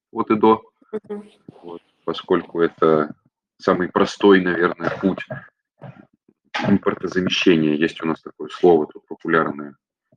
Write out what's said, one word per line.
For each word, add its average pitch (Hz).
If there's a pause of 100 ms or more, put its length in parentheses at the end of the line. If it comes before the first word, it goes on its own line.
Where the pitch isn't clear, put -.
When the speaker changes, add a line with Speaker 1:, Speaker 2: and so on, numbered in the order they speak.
(140)
Speaker 1:
от 113
и 113
до, 110 (280)
Speaker 2:
Мгм. 208 (340)
Speaker 1:
вот, 85 (240)
поскольку 85
это 80 (440)
самый 90
простой, 98
наверное, 87 (100)
путь 95 (1400)
импортозамещения. 90
Есть 82
у 80
нас 78
такое 76
слово 82
тут -
популярное 76 (420)